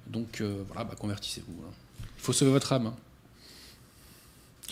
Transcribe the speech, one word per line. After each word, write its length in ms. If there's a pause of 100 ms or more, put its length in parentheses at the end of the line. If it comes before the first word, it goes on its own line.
Donc, 340
euh, 280
voilà, 160
bah, 120
convertissez-vous, 680
hein. 80 (460)
Il 40
faut 100
sauver 200
votre 200
âme, 140
hein. 100 (1800)